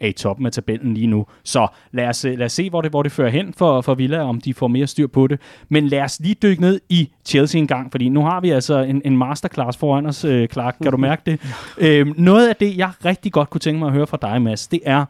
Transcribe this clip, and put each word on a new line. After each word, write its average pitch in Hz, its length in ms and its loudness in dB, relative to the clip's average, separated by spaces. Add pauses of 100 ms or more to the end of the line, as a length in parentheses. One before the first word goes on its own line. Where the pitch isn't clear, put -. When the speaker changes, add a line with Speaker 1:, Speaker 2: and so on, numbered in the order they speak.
Speaker 1:
er 113 60 -2
i 101 60 0
toppen 120 340 -4
af 113 60 -2
tabellen 113 420 -4
lige 113 120 -2
nu. 107 200 0 (180)
Så 117 220 2 (260)
lad 123 160 -2
os, 120 160 -4
øh, 127 140 -2
lad 120 80 -2
os 113 60 -6
se, 180 180 -4
hvor 170 100 -2
det, 156 100 -4
hvor 143 120 0
det 143 100 -4
fører 127 180 0
hen 175 240 -2
for, 147 260 2
for 131 140 0
Villa, 139 280 -2
om 120 180 -4
de 135 140 -6
får 127 140 -2
mere 131 180 0
styr 143 200 -2
på 135 200 2
det. 143 140 -4 (280)
Men 147 200 2
lad 139 120 0
os 135 200 -6
lige 190 220 -2
dykke 190 200 2
ned 190 260 2
i 170 220 2 (140)
Chelsea 151 340 2
en 151 80 2
gang, 131 240 -6
fordi 127 180 -2
nu 147 160 2
har 180 160 -2
vi 180 100 0
altså 135 280 0
en, 135 260 0
en 135 120 2
masterclass 127 640 -4
foran 143 280 0
os, 147 180 -6
øh, 123 240 2
Clark. 123 340 -6
Kan 147 80 0
du 131 60 0
mærke 135 300 0
det? 165 60 0
Speaker 2:
<laughs> 156 80 -4 (380)
Speaker 1:
Øhm, 151 380 4
noget 196 320 6
af 214 80 0
det, 202 200 0
jeg 185 140 -2 (140)
rigtig 185 280 -2
godt 147 180 2
kunne - 100 -4
tænke 156 180 -2
mig 160 80 -2
at 135 60 0
høre 147 140 2
fra - 160 -6
dig, 120 200 0
Mads, 110 260 -2
det 170 160 -2
er, 139 260 2